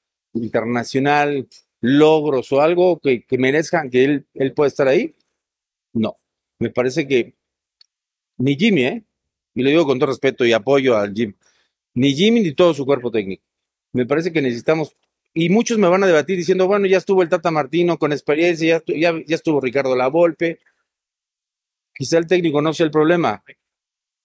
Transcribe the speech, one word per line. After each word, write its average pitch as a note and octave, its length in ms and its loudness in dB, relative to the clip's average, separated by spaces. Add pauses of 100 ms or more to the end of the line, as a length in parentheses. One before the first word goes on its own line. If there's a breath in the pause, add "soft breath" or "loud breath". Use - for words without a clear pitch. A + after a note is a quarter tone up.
(340)
internacional, B2 1120 -2 (320)
logros D3 720 2
o C#3 100 2
algo F3 380 2
que, B2+ 240 -2
que C3 140 -4
merezcan C#3+ 520 0
que B2 140 4
él, C#3+ 300 0
él C3+ 200 -4
pueda D3 140 0
estar C3+ 200 0
ahí, G3+ 280 0 (800)
no. A2 240 -4 (420)
Me A2+ 100 -4
parece C3 380 -2
que A#2+ 280 -2 (1040)
ni C#3 180 -2
Jimmy, E3 300 2
¿eh? G#3+ 180 -6 (500)
Y B2 100 -4
lo C3+ 60 2
digo D#3+ 160 2
con C3 140 -2
todo C3+ 100 -2
respeto B2+ 360 -2
y A2+ 80 4
apoyo B2+ 420 2
al G2+ 180 -2
Jimmy, G#2+ 220 -6 (580)
ni C3+ 200 0
Jimmy A3 280 2
ni E3 120 -2
todo F3 200 4
su C3+ 120 -4
cuerpo B2 260 -2
técnico. G2 320 -6 (480)
Me B2 140 0
parece D#3+ 260 -2
que D#3+ 100 -2
necesitamos, C3+ 540 -2 (380)
y E3+ 160 0
muchos A3+ 280 2
me G3 100 2
van F#3 160 2
a F#3+ 40 2
debatir D#3+ 300 0
diciendo, F3+ 300 0
"Bueno, G3+ 180 0
ya F#3+ 120 2
estuvo F#3 240 0
el E3 80 0
Tata F3 220 -2
Martino D#3+ 480 -2
con D3+ 120 0
experiencia, D#3+ 560 -2
ya E3 160 0
estu-, D3 160 -6
ya, E3 260 -2
ya D#3 100 -2
estuvo D3+ 240 -2
Ricardo C3 360 -2
Lavolpe". E3 640 0 (1300)
Quizá C#3 240 -4
el E3 100 -2
técnico E3 340 0
no D#3 120 -2
sea E3 120 0
el D3+ 60 -2
problema, D#3 520 0 (800)